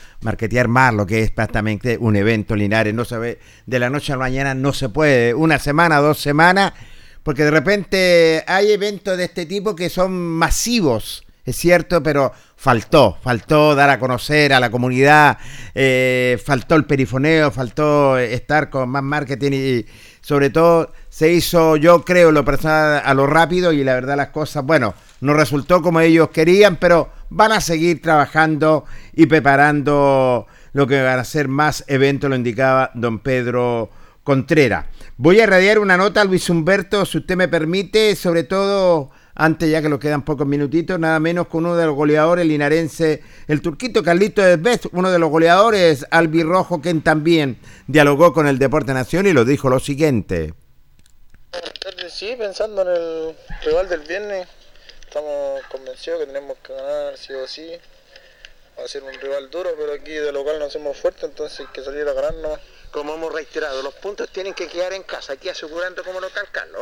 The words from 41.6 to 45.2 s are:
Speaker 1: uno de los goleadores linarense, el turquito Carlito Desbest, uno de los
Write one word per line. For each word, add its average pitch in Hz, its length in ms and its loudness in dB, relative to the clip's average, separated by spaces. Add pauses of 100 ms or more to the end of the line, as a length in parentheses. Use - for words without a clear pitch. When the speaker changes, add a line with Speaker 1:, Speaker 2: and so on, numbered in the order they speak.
Speaker 1:
uno 175 100 -2
de 170 100 0
los 151 100 -2
goleadores 151 500 2
linarense, 156 760 0 (260)
el 147 140 -2
turquito 190 400 -2
Carlito 175 400 2
Desbest, 185 520 2
uno 185 180 0
de 175 80 2
los 165 100 2